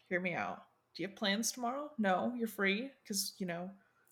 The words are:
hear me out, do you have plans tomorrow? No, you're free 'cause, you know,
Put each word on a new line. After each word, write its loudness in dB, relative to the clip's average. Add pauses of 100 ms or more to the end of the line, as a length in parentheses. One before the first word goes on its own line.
hear 2
me -2
out, -4 (300)
do -4
you -4
have -10
plans 2
tomorrow? -4
No, 4
you're 0
free 2 (180)
'cause, -2
you -4
know, -4 (420)